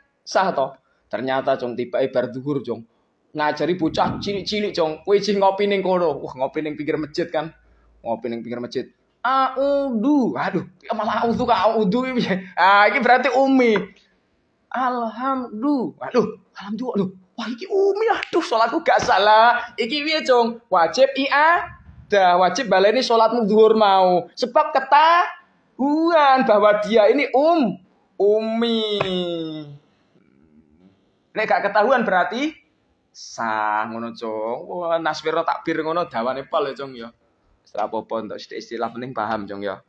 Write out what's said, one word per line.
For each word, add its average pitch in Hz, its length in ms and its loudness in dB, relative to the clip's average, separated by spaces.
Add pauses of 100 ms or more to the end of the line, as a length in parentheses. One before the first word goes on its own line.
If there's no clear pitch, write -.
(220)
sah 190 320 -2
toh. - 240 -4 (320)
Ternyata, 131 480 -2
Jong, 120 160 -6
tiba 120 240 -6 (160)
bar 123 160 -2
zuhur, 135 320 -6
Jong. 117 240 -10 (480)
Ngajari 151 480 -2
bocah 160 400 -2
cilik-cilik, 202 560 -6
Jong. 156 240 -4
Kowe 202 160 2
ijih 202 240 -2
ngopi 196 240 0
ning 202 160 0
kono. 175 400 -2
Wah, 143 160 -14
ngopi 135 240 -4
ning 151 160 -8
pinggir 151 240 -2
masjid 151 240 -6
kan. 160 240 -6 (560)
Ngopi 117 240 -6
ning 117 160 -8
pinggir 120 160 -8
masjid. 120 240 -6 (400)
Audu. 262 1120 0
Aduh, 175 320 -4 (160)
ya - 80 -6
malah 220 320 -2
audu 233 240 0
ka 196 160 2
audu 220 400 0
iki 254 160 -2
piye? 185 320 -4
Ah, 202 320 6
iki 233 160 2
berarti 247 320 4
umi. 262 400 4 (960)
Alhamdulillah. 247 1300 -4
Waduh, - 560 -4
alhamdulillah. 214 400 -10
Waduh. 190 320 -6 (120)
Wah, 226 160 -10
iki 370 160 -14
umi. 403 400 0
Aduh, - 320 -2
salatku 233 400 0
gak 220 240 2
salah. 220 720 4
Iki 254 240 -4
piye, 311 240 -2
Jong? 233 320 2 (160)
Wajib 214 400 4
iya. 302 640 2 (300)
Dah 180 320 4
wajib 185 320 0
baleni 214 340 4
salatmu 226 400 2
zuhur 220 320 6
mau. 185 560 4
Sebab 302 400 0
ketahuan 302 1700 2
bahwa 208 340 4
dia 208 300 4
ini 269 240 2
um, 285 420 2 (380)
umi. 220 680 0 (2500)
Nek 214 80 -2
gak 202 240 0
ketahuan 220 320 2
berarti 220 560 -2 (560)
sah 110 800 -4
ngono, 113 240 -10
Jong. 113 500 -6
Wah, 170 320 -4
naswirno 160 480 -4
takbir 156 400 -4
ngono 165 240 -4
dawane 127 400 -6
pol 147 220 -2
ya, - 20 -8
Jong 131 240 -14
ya. 117 160 -16 (480)
Wis - 140 -20
ra 104 160 -4
apa-apa 110 320 -6
entuk 104 180 -12
sithik 110 220 -14
istilah 117 260 -8
penting 123 240 -12
paham, 110 320 -6
Jong 98 160 -12
ya. 98 280 -8